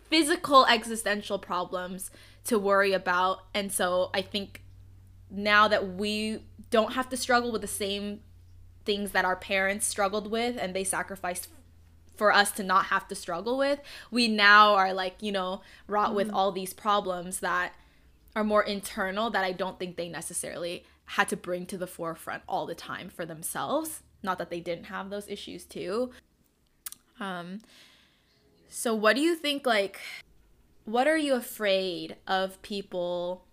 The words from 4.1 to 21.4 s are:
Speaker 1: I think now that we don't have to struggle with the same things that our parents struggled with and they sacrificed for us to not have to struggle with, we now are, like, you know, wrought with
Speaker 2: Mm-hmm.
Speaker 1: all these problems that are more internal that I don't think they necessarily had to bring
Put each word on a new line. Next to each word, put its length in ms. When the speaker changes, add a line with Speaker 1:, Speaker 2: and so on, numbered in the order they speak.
Speaker 1:
I 80
think 400
now 380
that 260
we 500
don't 240
have 160
to 60
struggle 360
with 80
the 80
same 520
things 280
that 120
our 120
parents 500
struggled 440
with 280
and 160
they 100
sacrificed 640
for 160
us 200
to 100
not 240
have 220
to 80
struggle 420
with, 220
we 180
now 460
are, 200
like, 280
you 100
know, 280
wrought 260
with 140
Speaker 2:
Mm-hmm. 80
Speaker 1:
all 160
these 200
problems 680
that 340
are 80
more 180
internal 680
that 140
I 80
don't 260
think 180
they 120
necessarily 760
had 220
to 80
bring 300